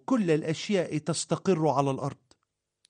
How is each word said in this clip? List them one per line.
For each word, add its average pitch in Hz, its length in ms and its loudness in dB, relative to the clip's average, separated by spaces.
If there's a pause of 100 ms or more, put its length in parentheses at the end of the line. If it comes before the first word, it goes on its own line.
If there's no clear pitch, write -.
كل 214 260 2
الأشياء 156 680 -2
تستقر 160 680 0
على 139 240 2
الأرض. 135 260 -6 (720)